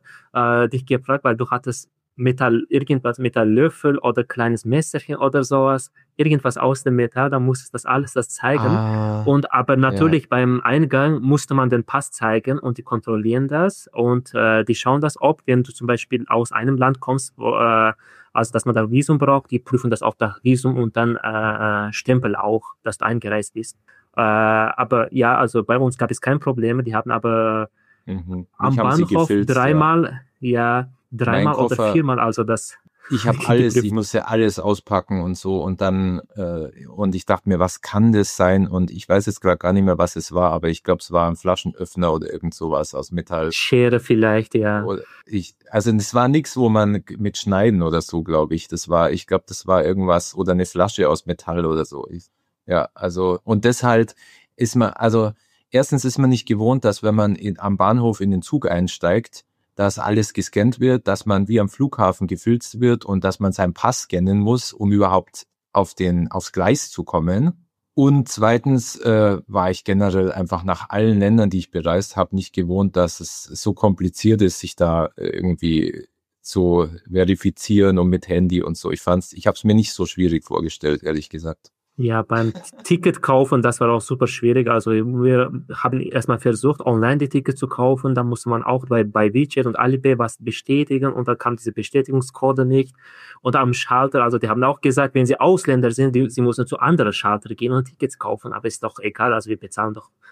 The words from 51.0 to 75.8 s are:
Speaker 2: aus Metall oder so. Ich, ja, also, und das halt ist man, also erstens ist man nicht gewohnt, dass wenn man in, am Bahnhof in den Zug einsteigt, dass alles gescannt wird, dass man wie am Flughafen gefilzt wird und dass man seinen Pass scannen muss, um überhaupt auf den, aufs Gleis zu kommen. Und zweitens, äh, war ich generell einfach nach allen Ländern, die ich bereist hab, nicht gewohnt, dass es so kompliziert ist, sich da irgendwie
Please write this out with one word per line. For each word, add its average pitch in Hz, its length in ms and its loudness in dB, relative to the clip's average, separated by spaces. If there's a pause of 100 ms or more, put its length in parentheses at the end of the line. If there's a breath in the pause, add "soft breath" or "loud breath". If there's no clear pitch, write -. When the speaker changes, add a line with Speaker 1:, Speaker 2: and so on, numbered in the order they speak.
Speaker 2:
aus 78 180 -2
Metall 85 400 -4
oder 80 180 0
so. 71 240 -14
Ich, 87 180 -16 (400)
ja, 85 280 0
also, 90 500 -2
und 107 200 0
das 120 180 2
halt 113 320 2 (420 soft breath)
ist 120 200 -2
man, 117 140 2
also 110 420 0 (380)
erstens 135 340 2
ist 131 140 -4
man 135 120 4
nicht 123 160 0
gewohnt, 117 380 0
dass 104 180 0
wenn 107 120 2
man 104 200 2
in, 95 240 -6
am 101 180 -2
Bahnhof 110 440 2
in 98 100 0
den 92 120 0
Zug 135 280 -2
einsteigt, 87 760 -2 (300)
dass 101 240 -2
alles 107 340 0
gescannt 107 480 0
wird, 127 280 0
dass 98 180 -2
man 98 220 0
wie 113 120 2
am 101 80 0
Flughafen 98 580 0
gefilzt 113 540 -2
wird 120 240 2
und 95 200 -2
dass 95 160 -2
man 98 120 0
seinen 90 220 -2
Pass - 280 -2
scannen 95 360 0
muss, 113 340 0
um 101 200 0
überhaupt 95 540 0 (260)
auf 98 220 0
den, 87 360 0
aufs - 220 -8
Gleis 101 380 0
zu - 140 -8
kommen. 95 640 -2 (280)
Und 139 340 4
zweitens, 117 680 0
äh, 107 500 2
war 95 240 0
ich - 140 -6
generell 95 480 2
einfach 92 320 -4
nach 95 260 -4
allen 107 280 2
Ländern, 101 320 4
die 95 80 -2
ich 87 120 -8
bereist 85 460 -2
hab, 92 160 -2
nicht 95 220 -4
gewohnt, 92 420 0
dass 87 240 0
es - 240 -14
so 95 300 -6
kompliziert 101 680 2
ist, 90 180 0
sich - 160 -12
da 82 400 0
irgendwie 85 920 -2 (340)